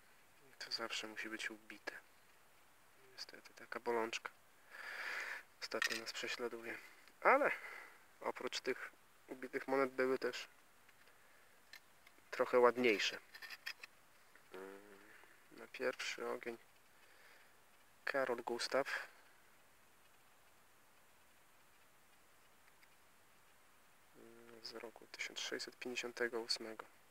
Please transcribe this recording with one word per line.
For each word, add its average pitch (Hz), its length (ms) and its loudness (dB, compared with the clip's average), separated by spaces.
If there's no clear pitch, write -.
to - 120 -12
zawsze - 360 -4
musi 110 220 -6
być 110 220 -4
ubite. - 420 -10
Niestety - 420 -14
taka - 260 -8
bolączka 113 520 0
ostatnio - 340 2
nas 113 160 -6
prześladuje. 117 680 -4
Ale 262 300 10
oprócz - 400 -2
tych - 320 -2
ubitych 131 420 -6
monet 135 220 4
były 131 280 4
też - 300 -2
trochę 127 280 4
ładniejsze. 120 600 8
Mm, 98 460 -14
na 117 160 -14
pierwszy - 600 -2
ogień 120 300 -4
Karol 127 380 2
Gustaw. - 680 0
Mm, 117 480 -16
z - 100 -8
roku 113 320 -10
tysiąc - 340 -6
sześćset - 360 -4
pięćdziesiątego 120 640 -2
ósmego. 110 460 -4